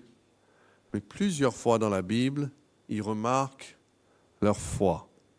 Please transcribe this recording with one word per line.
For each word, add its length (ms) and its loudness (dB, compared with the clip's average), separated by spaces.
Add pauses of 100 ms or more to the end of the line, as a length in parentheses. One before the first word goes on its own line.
(920)
mais 80 -4
plusieurs 540 0
fois 240 2
dans 100 2
la 140 0
Bible, 480 -2 (380)
il 120 -2
remarque 720 -2 (680)
leur 200 2
foi. 500 0 (300)